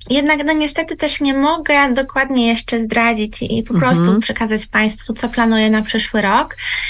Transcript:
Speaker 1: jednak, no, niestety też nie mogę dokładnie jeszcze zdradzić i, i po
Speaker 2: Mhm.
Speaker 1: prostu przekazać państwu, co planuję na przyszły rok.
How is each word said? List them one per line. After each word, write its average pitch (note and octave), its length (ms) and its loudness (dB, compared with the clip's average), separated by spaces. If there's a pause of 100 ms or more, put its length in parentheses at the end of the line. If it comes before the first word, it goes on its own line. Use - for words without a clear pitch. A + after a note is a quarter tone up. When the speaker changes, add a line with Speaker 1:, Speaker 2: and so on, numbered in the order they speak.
Speaker 1:
jednak, D4 360 0
no, D#4 80 2
niestety D4+ 420 -2
też D4 260 -2
nie C#4 120 2
mogę C#4+ 600 2
dokładnie C4+ 540 0
jeszcze A3+ 360 0
zdradzić A3 580 -2
i, A3+ 160 -4
i A3+ 60 -2
po A#3 100 -6
Speaker 2:
Mhm. F3 220 4
Speaker 1:
prostu F3+ 260 4
przekazać A3 440 -2
państwu, G#3+ 480 -2
co A#3+ 160 -4
planuję A3+ 400 2
na G#3+ 120 4
przyszły G#3+ 400 -2
rok. G#3+ 360 0 (320)